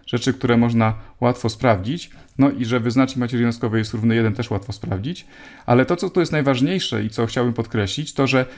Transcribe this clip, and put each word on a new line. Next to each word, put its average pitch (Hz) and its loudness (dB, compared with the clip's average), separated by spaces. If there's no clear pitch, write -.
rzeczy, 120 0
które 120 2
można 117 4
łatwo 123 0
sprawdzić. 113 0
No 135 4
i - -4
że 120 0
wyznacznik 123 0
macierzy 120 0
jednostkowej 117 0
jest 110 -4
równy 113 2
jeden 110 2
też 117 -6
łatwo 104 -4
sprawdzić. 110 -8
Ale 123 4
to, 180 0
co 180 -4
tu 180 -2
jest 165 0
najważniejsze 139 0
i 110 -4
co 117 -2
chciałbym 120 0
podkreślić, 113 -4
to, 139 0
że 131 2